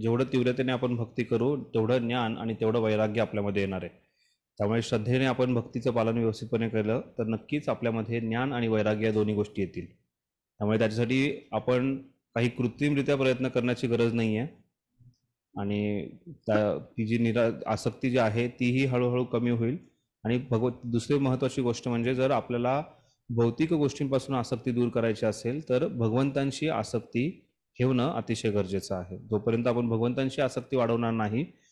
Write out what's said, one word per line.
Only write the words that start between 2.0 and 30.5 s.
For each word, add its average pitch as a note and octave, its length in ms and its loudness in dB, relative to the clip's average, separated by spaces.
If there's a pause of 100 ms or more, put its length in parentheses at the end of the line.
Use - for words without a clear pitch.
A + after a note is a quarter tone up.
आणि A2+ 160 -4
तेवढं A2 260 2
वैराग्य G#2+ 420 2
आपल्यामध्ये G2+ 400 0
येणार F#2+ 220 -2
आहे. - 180 -14 (560)
त्यामुळे A2 240 2
श्रद्धेने B2 440 0
आपण B2+ 280 2
भक्तीचं A#2 380 -2
पालन A2+ 260 2
व्यवस्थितपणे A2+ 520 0
केलं, A2 320 0 (160)
तर A#2 60 -2
नक्कीच A2+ 460 -4
आपल्यामध्ये A2+ 500 -2
ज्ञान A#2 340 -2
आणि A#2+ 140 0
वैराग्य G#2+ 380 2
या A2 60 2
दोन्ही G#2+ 240 2
गोष्टी G#2 260 -2
येतील. F2 240 -6 (720)
त्यामुळे G#2+ 200 2
त्याच्यासाठी A#2+ 760 0
आपण B2+ 500 0 (340)
काही A#2 140 2
कृत्रिमरित्या C#3 640 0
प्रयत्न C3 320 0
करण्याची B2 400 0
गरज A#2 260 2
नाही A2+ 240 2
आहे. B2 100 -2 (1120)
आणि G#2 480 -4 (360)
त्या, G#2 320 2
ती A#2 280 -6
जी A2+ 120 0
निरा-, A#2 340 2 (140)
आसक्ती A2+ 440 -2
जी B2 80 2
आहे, A#2 300 2
तीही B2 380 0
हळूहळू B2 380 2
कमी A#2+ 260 0
होईल. A#2 280 0 (480)
आणि A#2 120 2 (120)
भगवत-, A#2+ 360 0
दुसरी A#2 320 0
महत्त्वाची C3 440 0
गोष्ट A#2+ 260 -2
म्हणजे, A#2+ 280 0
जर C3 160 2
आपल्याला B2 520 0 (460)
भौतिक A#2 440 2
गोष्टींपासून C#3 600 0
आसक्ती A#2+ 360 -2
दूर A#2+ 180 2
करायची A2+ 360 0
असेल, A#2+ 440 -2
तर B2+ 180 2
भगवंतांशी C#3 840 0
आसक्ती A#2 760 -2 (320)
ठेवणं B2+ 320 2
अतिशय A2 400 -2
गरजेचं G2 440 -2
आहे. F2+ 220 -8
जोपर्यंत A2+ 500 0
आपण A#2+ 220 0
भगवंतांशी B2 520 0
आसक्ती B2 340 -2